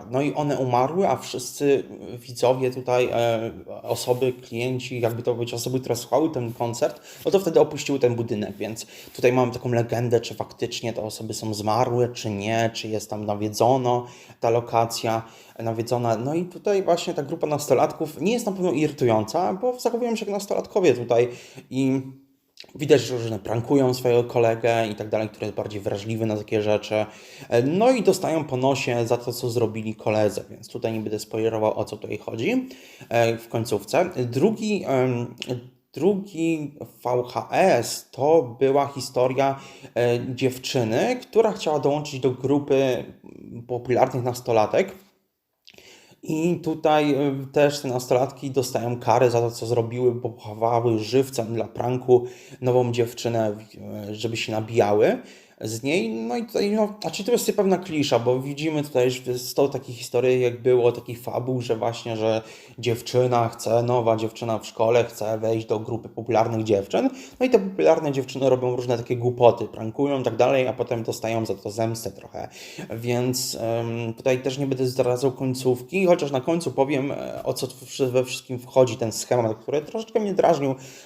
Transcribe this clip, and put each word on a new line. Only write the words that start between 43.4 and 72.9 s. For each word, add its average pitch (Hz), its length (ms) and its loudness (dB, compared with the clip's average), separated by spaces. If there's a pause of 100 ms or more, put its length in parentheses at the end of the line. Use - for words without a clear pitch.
popularnych 123 560 0
nastolatek. 120 720 0 (1300)
I 160 400 0
tutaj, 151 500 2
e, 139 380 0
też 143 280 4
te - 80 -6
nastolatki 131 640 0
dostają 123 480 -2
karę 120 320 4
za 117 100 4
to, 117 100 0
co 117 140 -8
zrobiły, 120 460 2
bo 117 180 -6
pochowały 113 720 0
żywcem 117 540 0
dla 110 140 -4
pranku 123 580 4 (360)
nową 123 300 4
dziewczynę, 117 600 0
w-, 107 260 -14 (320)
e, 107 60 -8
żeby 113 220 -6
się - 140 -6
nabijały 110 720 2 (400)
z 113 220 -8
niej. 180 260 -2
No 226 280 -6
i 226 80 -6
tutaj, 202 260 -2
no, 208 300 0
znaczy 170 220 -8
to 240 80 -2
jest 226 200 2
pewna 190 260 2
klisza, 147 420 0
bo 123 200 2
widzimy 143 440 -4
tutaj 127 220 0
już 127 360 -2
sto - 260 0
takich 131 280 -8
historyjek 123 640 0
było, 120 300 4
takich 120 300 -12
fabuł, 123 400 -4
że 117 140 -2
właśnie, 113 420 -4
że 110 240 0 (360)
dziewczyna 120 720 2
chce, 113 340 0
nowa 120 320 2
dziewczyna 110 440 -4
w - 60 -12
szkole 117 380 2
chce 110 340 -4
wejść 113 300 -2
do 110 120 -2
grupy 113 300 -8
popularnych 113 540 0
dziewczyn. 110 460 2 (300)
No 247 60 2
i 262 40 0
te 240 100 6
popularne 160 520 2
dziewczyny 135 380 0
robią 123 260 2
różne 123 220 0
takie 120 200 -4
głupoty, 120 480 6
prankują 131 560 -2
i - 20 -4
tak 113 120 -2
dalej, 127 320 4
a 113 60 -2
potem 117 300 -4
dostają 113 420 -4
za 104 100 -4
to 104 160 -10
zemstę 113 400 -4
trochę. - 380 -14 (460)